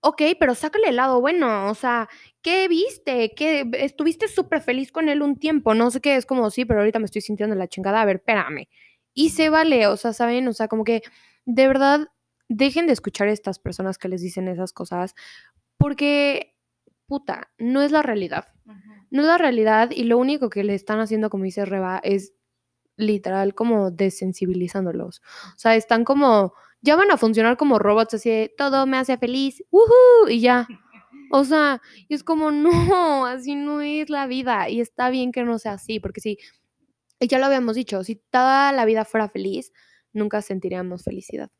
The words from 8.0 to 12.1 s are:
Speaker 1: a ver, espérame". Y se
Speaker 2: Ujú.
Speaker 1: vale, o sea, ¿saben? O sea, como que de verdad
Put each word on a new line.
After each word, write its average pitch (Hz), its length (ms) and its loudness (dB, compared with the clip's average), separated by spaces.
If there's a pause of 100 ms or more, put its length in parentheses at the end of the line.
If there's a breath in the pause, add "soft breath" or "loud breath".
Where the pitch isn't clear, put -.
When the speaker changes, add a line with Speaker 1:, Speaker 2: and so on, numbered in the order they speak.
Speaker 1:
a 214 40 2
ver, 196 120 0
espérame". 151 500 -4 (480 soft breath)
Y 302 160 2
se 320 140 0
Speaker 2:
Ujú. 311 80 2
Speaker 1:
vale, 302 340 4
o 208 100 0
sea, 233 160 -4
¿saben? 240 360 -2
O 226 40 -4
sea, 220 160 -4
como 220 160 -4
que 226 160 -2 (440 loud breath)
de 254 220 2
verdad 277 400 2 (420)